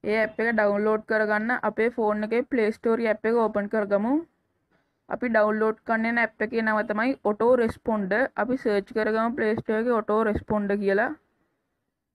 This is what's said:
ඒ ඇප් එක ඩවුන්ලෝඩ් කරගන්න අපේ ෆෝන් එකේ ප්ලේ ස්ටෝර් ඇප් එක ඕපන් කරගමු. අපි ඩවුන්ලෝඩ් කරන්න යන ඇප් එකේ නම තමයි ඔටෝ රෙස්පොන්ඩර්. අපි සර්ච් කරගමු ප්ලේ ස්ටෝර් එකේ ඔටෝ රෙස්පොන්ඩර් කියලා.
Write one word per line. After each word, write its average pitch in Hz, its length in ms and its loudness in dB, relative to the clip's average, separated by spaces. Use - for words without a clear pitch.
ඒ 214 140 0
ඇප් 220 220 -2
එක 226 100 0
ඩවුන්ලෝඩ් 214 560 2
කරගන්න 214 540 0
අපේ 220 300 0
ෆෝන් 214 360 -2
එකේ 226 160 0
ප්ලේ 226 300 0
ස්ටෝර් 226 300 0
ඇප් 220 260 0
එක 233 100 2
ඕපන් 214 300 0
කරගමු. 208 440 0
අපි 233 220 -4
ඩවුන්ලෝඩ් 214 520 2
කරන්න 226 280 -2
යන 240 120 0
ඇප් 220 240 -2
එකේ 226 180 -2
නම 214 220 0
තමයි 226 280 -2
ඔටෝ 220 320 2
රෙස්පොන්ඩර්. 220 680 0
අපි 247 220 -2
සර්ච් 202 360 -2
කරගමු 220 400 0
ප්ලේ 220 220 0
ස්ටෝර් 220 240 -2
එකේ 240 180 0
ඔටෝ 214 260 0
රෙස්පොන්ඩර් 208 560 -2
කියලා. 196 300 2